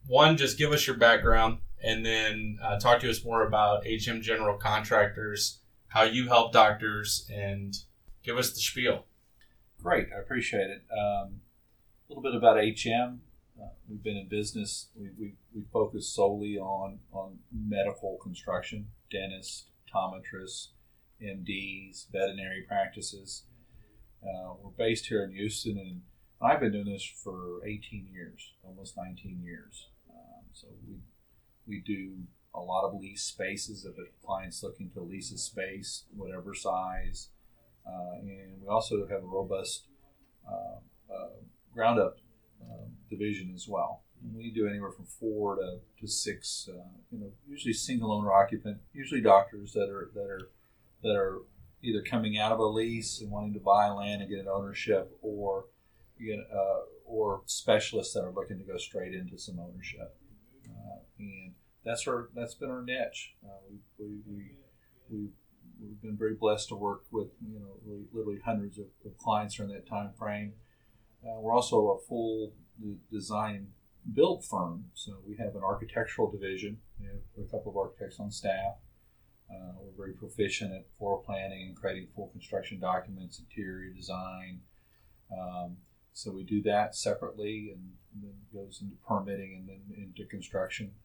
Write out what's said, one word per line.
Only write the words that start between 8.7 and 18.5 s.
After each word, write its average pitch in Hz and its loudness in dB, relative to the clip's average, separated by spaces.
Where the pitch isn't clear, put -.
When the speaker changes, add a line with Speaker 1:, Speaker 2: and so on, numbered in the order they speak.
Speaker 2:
Great, - 4
I 101 -6
appreciate 104 0
it. 98 -10
Um... 101 0
a - -16
little - -10
bit 131 0
about 113 10
H 110 4
M. 123 2
Uh, 104 -16
we've 104 -12
been 104 -4
in 95 -10
business. 104 -4
We, 101 -12
we, 104 -8
we 110 -8
focus 104 2
solely 104 4
on, 98 -2
on 95 -8
medical 101 0
construction, 98 -6